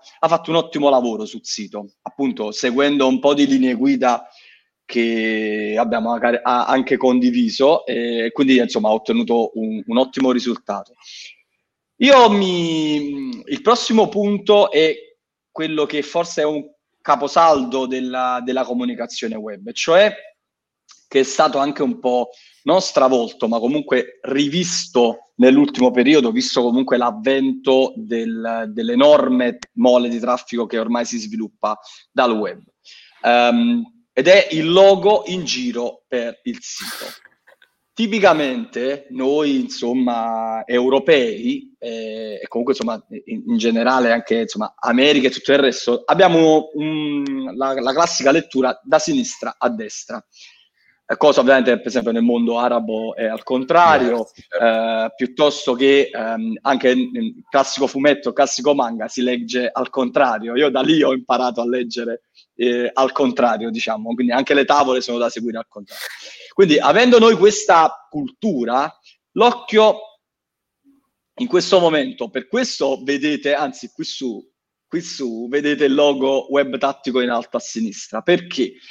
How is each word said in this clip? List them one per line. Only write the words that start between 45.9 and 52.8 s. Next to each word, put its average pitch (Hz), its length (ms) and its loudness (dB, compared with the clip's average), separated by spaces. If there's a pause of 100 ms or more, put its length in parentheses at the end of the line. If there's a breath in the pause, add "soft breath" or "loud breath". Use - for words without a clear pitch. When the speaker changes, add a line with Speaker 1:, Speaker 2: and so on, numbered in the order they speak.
Speaker 1:
abbiamo 160 720 4
un, 147 840 -6
la, 135 240 -2
la 127 120 -2
classica 143 380 2
lettura 131 520 0
da 151 160 4
sinistra 127 600 -4
a 127 100 0
destra. 113 560 -12 (840 soft breath)
Eh, - 60 -4
cosa 143 240 4
ovviamente, 123 360 4
per 107 120 -6
esempio, 113 240 -2
nel 113 100 0
mondo 117 360 0
arabo 113 580 -2